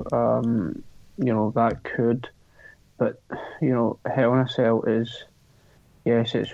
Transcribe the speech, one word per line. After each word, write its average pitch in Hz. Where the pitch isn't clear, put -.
um, 117
you 123
know, 107
that 113
could, 120
but, -
you 131
know, 117
Hell 123
in 131
a 127
Cell 113
is, 113
yes, 117
it's 104